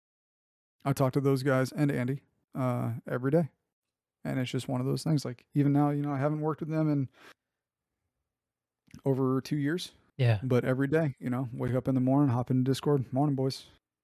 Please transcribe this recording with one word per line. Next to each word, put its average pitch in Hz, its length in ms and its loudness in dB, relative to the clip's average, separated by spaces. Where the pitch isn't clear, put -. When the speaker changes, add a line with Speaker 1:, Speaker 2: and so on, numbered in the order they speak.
Speaker 1:
I 139 80 2
talk 131 220 0
to 143 60 0
those 135 220 2
guys 131 300 0
and 147 180 0
Andy, 131 300 -2
uh, 123 360 -2
every 131 200 -2
day. 160 180 2
And 139 140 -4
it's 127 120 -4
just 127 180 -6
one 127 140 -2
of 131 40 -4
those 135 160 -2
things. 156 220 0
Like, 127 300 -12
even 143 180 4
now, 147 180 4
you 147 120 -2
know, 147 100 -4
I 135 60 -4
haven't 151 240 -2
worked 151 180 -2
with 160 80 -8
them 156 220 2
in 139 180 2
over 131 360 2
two 156 160 -4
years. 151 360 -4
Speaker 2:
Yeah. 117 260 2
Speaker 1:
But 123 220 2
every 131 240 0
day, 156 320 0
you 123 100 -6
know, 123 220 -4
wake 127 220 -2
up 127 140 -2
in 131 60 2
the 127 60 2
morning, 135 280 4
hop 123 220 0
into 127 180 2
Discord, 135 440 0
"Morning, 139 240 0
boys." 131 300 -4